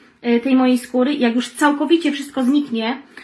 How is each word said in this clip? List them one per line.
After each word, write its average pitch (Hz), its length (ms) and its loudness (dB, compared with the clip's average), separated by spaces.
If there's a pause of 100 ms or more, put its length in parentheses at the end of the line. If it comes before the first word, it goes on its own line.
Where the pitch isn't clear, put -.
(260)
y, 233 140 2
tej 254 160 0
mojej 254 220 4
skóry. 254 360 -2
Jak 233 220 0
już 247 140 -2
całkowicie 302 640 0
wszystko 269 320 -6
zniknie, 247 580 -2 (220)